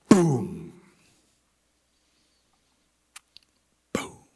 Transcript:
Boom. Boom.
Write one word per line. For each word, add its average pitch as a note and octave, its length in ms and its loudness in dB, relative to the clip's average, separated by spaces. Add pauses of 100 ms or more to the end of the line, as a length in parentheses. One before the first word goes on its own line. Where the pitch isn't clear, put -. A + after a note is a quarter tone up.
Boom. D#3 720 0 (3000)
Boom. - 240 -10 (180)